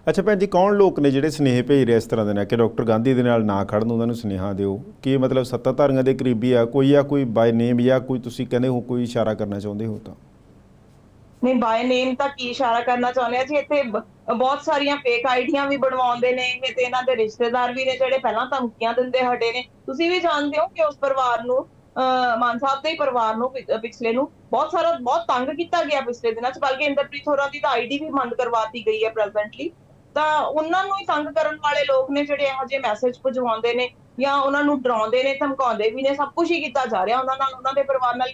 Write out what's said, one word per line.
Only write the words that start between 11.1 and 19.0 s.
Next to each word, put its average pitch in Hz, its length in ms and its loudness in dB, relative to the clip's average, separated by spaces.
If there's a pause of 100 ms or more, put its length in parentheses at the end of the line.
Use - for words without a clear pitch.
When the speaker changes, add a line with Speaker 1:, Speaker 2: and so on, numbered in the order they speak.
Speaker 2:
ਨਹੀਂ, 254 120 2
by 247 500 2
name 254 100 -2
ਤਾਂ 277 140 0
ਕੀ 254 200 -8
ਇਸ਼ਾਰਾ 233 320 0
ਕਰਨਾ 247 300 0
ਚਾਹੁੰਦੇ 247 260 0
ਆ 262 60 0
ਜੀ? 285 120 -2
ਇੱਥੇ 277 280 0
ਬ-, - 540 -6
ਬਹੁਤ 269 260 0
ਸਾਰੀਆਂ 285 340 0
ਫੇਕ 240 280 0
ਆਈਡੀਆਂ 269 420 0
ਵੀ 277 100 0
ਬਣਵਾਉਂਦੇ 254 540 0
ਨੇ 254 180 -2
ਇਹ 254 260 -6
ਤੇ 254 60 0
ਇਹਨਾਂ 247 220 -2
ਦੇ 254 120 0
ਰਿਸ਼ਤੇਦਾਰ 240 580 0
ਵੀ 262 120 -4
ਨੇ 262 60 0
ਜਿਹੜੇ 262 260 2
ਪਹਿਲਾਂ 240 280 -2
ਧਮਕੀਆਂ 240 480 -2
ਦਿੰਦੇ 254 260 0